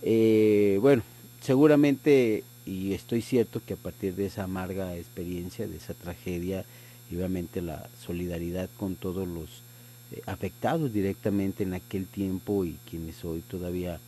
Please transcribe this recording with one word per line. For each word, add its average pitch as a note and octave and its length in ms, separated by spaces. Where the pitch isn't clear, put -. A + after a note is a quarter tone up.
eh, G#2+ 760
bueno, B2+ 240
seguramente, C#3 1040
y F#2+ 280
estoy A#2 280
cierto A2+ 440
que - 80
a - 20
partir F#2 400
de G2 120
esa F#2+ 180
amarga F#2 500
experiencia, F2+ 720
de E2 80
esa - 180
tragedia, F2+ 720
y E2+ 60
obviamente F#2 440
la E2 280
solidaridad F2 720
con F#2+ 180
todos F#2 320
los, E2 220
eh, - 140
afectados D3+ 680
directamente G2 680
en F#2 100
aquel F#2+ 320
tiempo G2 580
y D#2 160
quienes E2 360
hoy E2 160
todavía F2+ 680